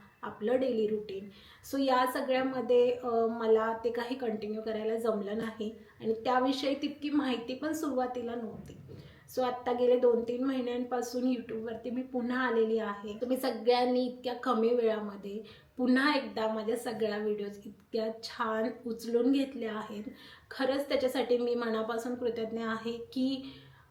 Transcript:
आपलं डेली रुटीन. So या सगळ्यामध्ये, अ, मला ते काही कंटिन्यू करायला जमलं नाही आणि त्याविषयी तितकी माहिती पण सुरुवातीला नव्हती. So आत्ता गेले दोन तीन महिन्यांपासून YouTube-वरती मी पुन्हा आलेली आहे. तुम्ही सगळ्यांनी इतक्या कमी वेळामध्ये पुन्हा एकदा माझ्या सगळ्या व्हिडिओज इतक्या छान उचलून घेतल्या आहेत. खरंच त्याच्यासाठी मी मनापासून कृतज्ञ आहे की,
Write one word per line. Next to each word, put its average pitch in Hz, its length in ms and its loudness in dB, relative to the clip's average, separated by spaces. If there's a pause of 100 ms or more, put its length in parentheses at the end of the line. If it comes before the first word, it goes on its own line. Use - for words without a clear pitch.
(240)
आपलं 226 360 0
डेली 220 280 2
रुटीन. 202 420 -4 (440)
So 277 80 2
या 262 320 4
सगळ्यामध्ये, 254 800 4
अ, 226 360 2
मला 226 560 4
ते 240 80 2
काही 240 240 -2
कंटिन्यू 214 460 -4
करायला 220 340 -2
जमलं 214 420 0
नाही 220 380 -6 (240)
आणि 220 140 0
त्याविषयी 269 680 2
तितकी 294 280 -4
माहिती 254 440 0
पण 302 200 -4
सुरुवातीला 247 640 -2
नव्हती. - 420 -10 (600)
So 254 60 2
आत्ता 247 280 -2
गेले 247 280 6
दोन 233 240 6
तीन 247 200 -2
महिन्यांपासून 247 800 -2
YouTube-वरती 226 680 -2
मी 247 120 -4
पुन्हा 254 460 -2
आलेली 226 300 4
आहे. 208 440 -4
तुम्ही 254 160 0
सगळ्यांनी 247 680 2
इतक्या 240 280 -6
कमी 233 360 2
वेळामध्ये 214 720 0 (360)
पुन्हा 262 360 4
एकदा 220 400 0
माझ्या 220 240 -2
सगळ्या 214 400 -2
व्हिडिओज 208 480 -2
इतक्या 220 580 -6
छान 220 460 -2 (180)
उचलून 233 440 2
घेतल्या 247 420 0
आहेत. 214 300 -8 (480)
खरंच 277 380 0
त्याच्यासाठी 254 480 2
मी 240 180 0
मनापासून 226 600 -2
कृतज्ञ 226 500 -4
आहे 220 260 -2
की, 262 640 -4 (380)